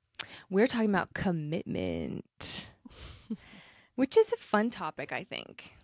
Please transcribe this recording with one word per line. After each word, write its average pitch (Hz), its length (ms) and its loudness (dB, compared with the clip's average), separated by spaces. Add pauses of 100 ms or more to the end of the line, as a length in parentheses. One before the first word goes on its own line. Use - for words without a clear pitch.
(480)
we're 202 180 4
talking 220 240 2
about 190 240 0
commitment, 92 1500 -2 (600)
<laughs> - 680 -16
which 269 220 4
is 440 160 8
a 466 40 0
fun 214 340 2
topic, 160 420 -6
I 139 120 -4
think. - 480 -12 (120)